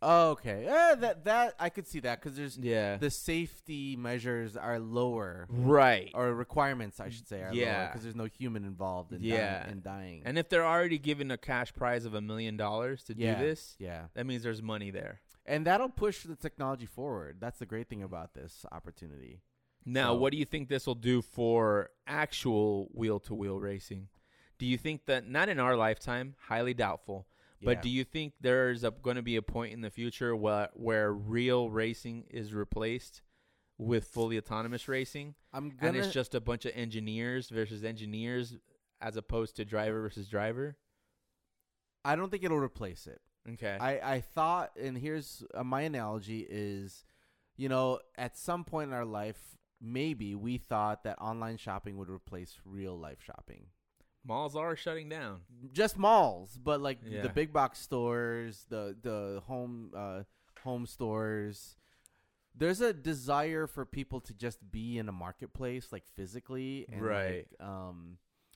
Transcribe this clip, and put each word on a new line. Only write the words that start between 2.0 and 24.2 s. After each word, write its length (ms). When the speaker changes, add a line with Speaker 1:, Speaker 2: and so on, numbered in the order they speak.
Speaker 1:
'cause 140
there's 200
Speaker 2:
Yeah. 400
Speaker 1:
the 140
safety 840
measures 600
are 220
lower. 720
Speaker 2:
Right. 640
Speaker 1:
Or 180
requirements, 640
I 120
should 180
say, 140
are 100
Speaker 2:
Yeah. 300
Speaker 1:
lower 100
'cause 120
there's 120
no 80
human 400
involved 480
in 100
Speaker 2:
Yeah. 420
Speaker 1:
dying, 80
in 100
dying. 420
Speaker 2:
And 140
if 100
they're 160
already 340
given 320
a 60
cash 380
prize 320
of 80
a 80
million 340
dollars 480
to 100
Speaker 1:
Yeah. 240
Speaker 2:
do 60
this, 340
Speaker 1:
Yeah. 360
Speaker 2:
that 100
means 200
there's 180
money 280
there. 300
Speaker 1:
And 200
that'll 240
push 320
the 140
technology 500
forward. 540
That's 180
the 80
great 220
thing 140
about 320
this 380
opportunity. 720
Speaker 2:
Now, 300
Speaker 1:
So 60
Speaker 2:
what 120
do 60
you 80
think 240
this 160
will 80
do 260
for 680
actual 880
wheel-to-wheel 640
racing? 480